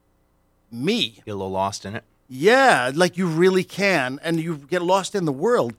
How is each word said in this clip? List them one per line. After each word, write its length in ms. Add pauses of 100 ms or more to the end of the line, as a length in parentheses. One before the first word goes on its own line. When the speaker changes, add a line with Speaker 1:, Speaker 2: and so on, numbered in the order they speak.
(720)
Speaker 1:
me. 540
Speaker 2:
Get 60
a 40
little 160
lost 340
in 100
it. 80 (280)
Speaker 1:
Yeah, 640
like, 240
you 100
really 360
can. 600
And 160
you 180
get 260
lost 320
in 100
the 60
world, 480